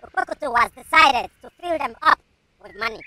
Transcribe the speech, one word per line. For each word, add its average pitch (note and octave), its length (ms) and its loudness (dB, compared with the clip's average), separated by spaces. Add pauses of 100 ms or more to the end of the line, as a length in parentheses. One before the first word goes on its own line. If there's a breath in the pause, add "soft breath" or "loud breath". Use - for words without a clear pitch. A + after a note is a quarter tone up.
Upekutu D#4 500 -6
was A#3 180 0
decided C4 600 2 (120)
to B3 80 -16 (100)
fill F4 180 -4
them A#3+ 240 -4
up D4+ 180 4 (420)
with F#3+ 140 -18
money. A3 300 -6